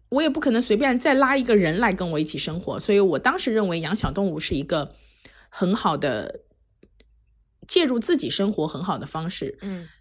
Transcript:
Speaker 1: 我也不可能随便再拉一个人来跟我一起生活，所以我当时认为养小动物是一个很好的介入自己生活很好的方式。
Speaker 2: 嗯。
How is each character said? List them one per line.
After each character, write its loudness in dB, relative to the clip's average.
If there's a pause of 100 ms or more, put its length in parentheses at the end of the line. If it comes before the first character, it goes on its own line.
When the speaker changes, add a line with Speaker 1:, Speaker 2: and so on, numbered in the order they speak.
Speaker 1:
我 2
也 2
不 -2
可 2
能 4
随 2
便 2
再 4
拉 4
一 2
个 4
人 4
来 2
跟 -4
我 0
一 0
起 -6
生 -4
活， -6
所 0
以 6
我 4
当 0
时 -2
认 2
为 -2
养 -2
小 -2
动 0
物 -4
是 -4
一 -2
个 -4 (560)
很 0
好 0
的 -4 (1300)
介 4
入 0
自 0
己 -2
生 0
活 -2
很 -8
好 -4
的 -8
方 -8
式。 -8
Speaker 2:
嗯。 -10 (140)